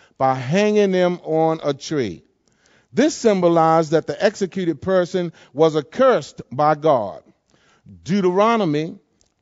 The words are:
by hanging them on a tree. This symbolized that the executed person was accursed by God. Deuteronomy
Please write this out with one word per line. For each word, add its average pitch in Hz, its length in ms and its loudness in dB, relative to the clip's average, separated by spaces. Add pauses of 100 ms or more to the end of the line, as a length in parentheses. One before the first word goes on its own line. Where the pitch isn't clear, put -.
(180)
by 131 160 2
hanging 196 580 0
them 180 320 0
on 160 400 -2
a 147 80 -2
tree. 127 500 -6 (720)
This 262 220 2
symbolized 165 800 2
that 160 140 0
the 147 160 -8
executed 180 600 -4
person 180 500 -2 (220)
was 156 200 4
accursed 170 680 0 (100)
by 151 220 2
God. 131 480 0 (800)
Deuteronomy 185 960 0 (440)